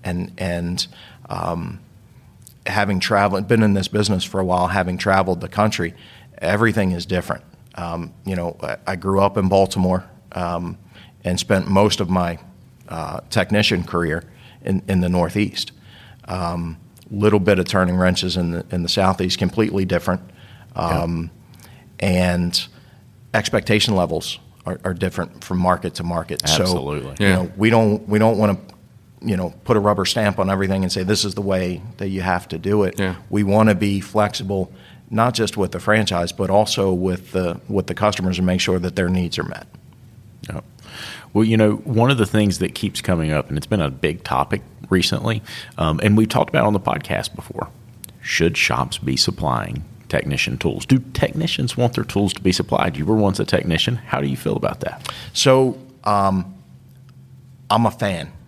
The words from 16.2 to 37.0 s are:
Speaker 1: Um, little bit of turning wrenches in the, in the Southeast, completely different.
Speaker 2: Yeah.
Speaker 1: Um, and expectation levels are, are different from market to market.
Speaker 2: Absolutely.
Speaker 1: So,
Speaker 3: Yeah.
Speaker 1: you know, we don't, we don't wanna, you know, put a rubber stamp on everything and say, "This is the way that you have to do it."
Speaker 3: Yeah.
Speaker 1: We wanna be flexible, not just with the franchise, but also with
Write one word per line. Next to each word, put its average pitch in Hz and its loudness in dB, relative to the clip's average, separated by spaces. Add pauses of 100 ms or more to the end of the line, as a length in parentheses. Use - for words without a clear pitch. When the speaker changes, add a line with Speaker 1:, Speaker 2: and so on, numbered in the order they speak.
Speaker 1:
Um, 85 -6 (340)
little 104 4
bit 95 4
of 87 2
turning 92 2
wrenches 92 2
in 85 0
the, 85 -6
in 90 -2
the 85 -4
Southeast, 95 0
completely 95 0
different. 90 -2 (540)
Speaker 2:
Yeah. 82 -2
Speaker 1:
Um, 85 -4 (680)
and 90 0 (680)
expectation 107 2
levels 85 -2 (260)
are, 92 -6
are 92 -2
different 90 -6
from 92 -4
market 90 2
to - -8
market. 85 -6
Speaker 2:
Absolutely. 73 0
Speaker 1:
So, 104 0
Speaker 3:
Yeah. 101 6
Speaker 1:
you 95 6 (120)
know, 87 -8
we 110 4
don't, 110 4
we 104 2
don't 110 4
wanna, 101 4 (640)
you 104 -2
know, 90 -4 (140)
put 117 2
a - 6
rubber 98 2
stamp 104 0
on 95 2
everything 95 0
and 90 -2
say, 95 -4
"This 101 0
is 95 -6
the 104 -6
way 92 -2 (160)
that 101 -6
you 95 -4
have 90 -2
to 82 -6
do 101 2
it." 92 -2
Speaker 3:
Yeah. 92 -2 (140)
Speaker 1:
We 104 0
wanna 104 4
be 98 0
flexible, 101 -2 (380)
not 117 2
just 110 -2
with 95 0
the 101 -6
franchise, 92 2
but 95 -4
also 98 2
with 90 -2